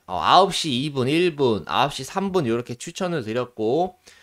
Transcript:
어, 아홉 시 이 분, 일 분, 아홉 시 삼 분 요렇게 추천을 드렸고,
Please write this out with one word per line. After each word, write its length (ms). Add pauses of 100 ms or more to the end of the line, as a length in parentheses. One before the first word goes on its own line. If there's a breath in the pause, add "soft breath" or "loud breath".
어, 120
아홉 360
시 140
이 220
분, 160
일 280
분, 320
아홉 260
시 100
삼 280
분 160
요렇게 280
추천을 460
드렸고, 760 (260 soft breath)